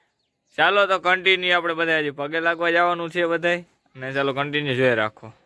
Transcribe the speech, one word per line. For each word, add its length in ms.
ચાલો 300
તો 120
કન્ટિન્યુ 580
આપણે 180
બધા 240
હજી 120
પગે 300
લાગવા 300
જવાનું 400
છે 160
બધાય. 320
અને 160
ચાલો 200
કન્ટિન્યુ 420
જોઈ 200
રાખો. 380